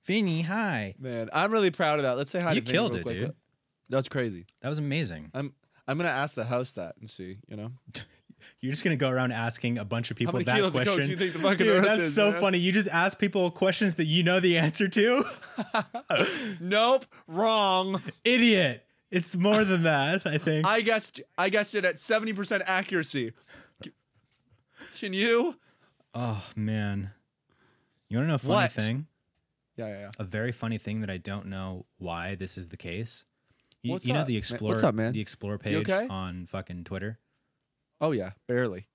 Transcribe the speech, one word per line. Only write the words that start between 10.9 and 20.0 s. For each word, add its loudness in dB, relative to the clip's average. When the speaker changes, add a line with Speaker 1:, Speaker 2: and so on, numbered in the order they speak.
Speaker 2:
coke 0
do -2
you -4
think -2
the -6
fucking 2
Speaker 1:
Dude, 6
Speaker 2:
Earth 6
Speaker 1:
that's 4
Speaker 2:
is, 0
Speaker 1:
so 4
Speaker 2:
man? 0
Speaker 1:
funny. 2
You 2
just 2
ask 2
people 2
questions 2
that 0
you 2
know 4
the 4
answer 2
to. 4
<laughs> -2
Speaker 2:
Nope, 4
wrong. 2
Speaker 1:
Idiot. 4
It's -2
more 6
than 2
that, 2